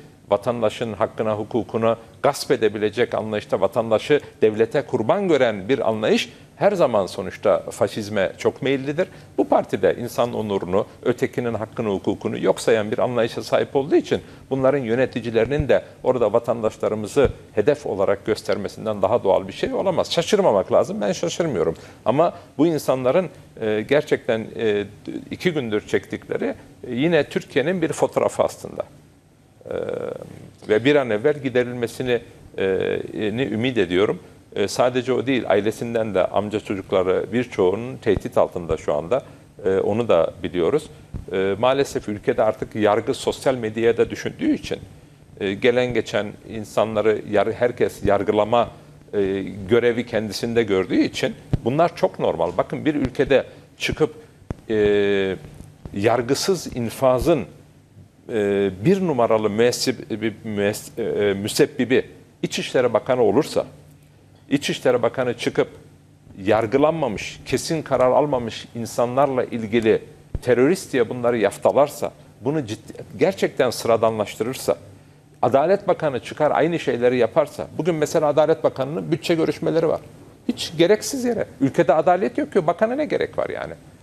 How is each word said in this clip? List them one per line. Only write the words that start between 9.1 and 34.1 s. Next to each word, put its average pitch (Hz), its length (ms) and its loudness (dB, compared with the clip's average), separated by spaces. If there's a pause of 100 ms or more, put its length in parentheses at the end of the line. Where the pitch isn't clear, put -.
Bu 285 100 0
parti 131 340 0
de 87 180 4
insan 120 340 -2
onurunu, 101 520 -2 (180)
ötekinin 120 500 -2
hakkını, 110 360 -6
hukukunu 101 500 -4
yok - 220 0
sayan 110 300 2
bir 117 80 -2
anlayışa 117 440 -2
sahip 117 320 -2
olduğu 147 200 0
için 139 260 0 (280)
bunların 135 280 2
yöneticilerinin 120 920 0
de 98 140 4 (200)
orada 120 300 2
vatandaşlarımızı 110 960 0 (240)
hedef 113 320 0
olarak 98 400 0
göstermesinden 104 760 -4
daha 104 220 2
doğal 95 240 2
bir 98 60 -12
şey - 200 -4
olamaz. 180 380 -2
Şaşırmamak 160 600 2
lazım. 131 300 2
Ben 104 100 0
şaşırmıyorum. 113 640 -2 (300)
Ama 151 280 2 (240)
bu 147 100 4
insanların, 147 600 0 (320)
e, 107 280 0
gerçekten, 131 560 0 (140)
e, 104 260 0 (460)
iki 170 220 -2
gündür 113 340 -2
çektikleri, - 680 -4 (320)
e, 123 80 -6
yine 151 280 2
Türkiye'nin 175 580 -2
bir 151 120 -2
fotoğrafı 117 500 0
aslında. - 400 -6 (840)
E, - 100 -8 (920)
ve 110 160 2
bir 147 100 6
an 131 140 2
evvel 139 300 0
giderilmesini, 123 840 -2 (360)
e, 95 100 0 (460)
ni 107 300 -2
ümit 113 340 -2
ediyorum. 95 420 2 (360)